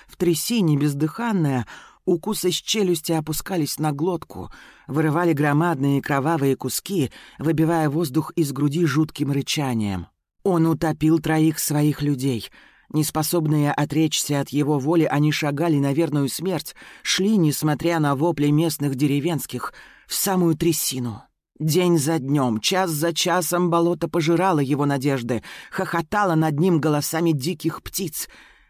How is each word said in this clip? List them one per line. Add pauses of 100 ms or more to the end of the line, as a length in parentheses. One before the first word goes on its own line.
в
трясине,
бездыханная, (380)
укусы
с
челюсти
опускались
на
глотку, (380)
вырывали
громадные
кровавые
куски, (260)
выбивая
воздух
из
груди
жутким
рычанием. (360)
Он
утопил
троих
своих
людей. (440)
Неспособные
отречься
от
его
воли,
они
шагали
на
верную
смерть, (260)
шли,
несмотря
на
вопли
местных
деревенских, (340)
в
самую
трясину. (360)
День
за
днем,
час
за
часом
болото
пожирало
его
надежды, (260)
хохотало
над
ним
голосами
диких
птиц. (400)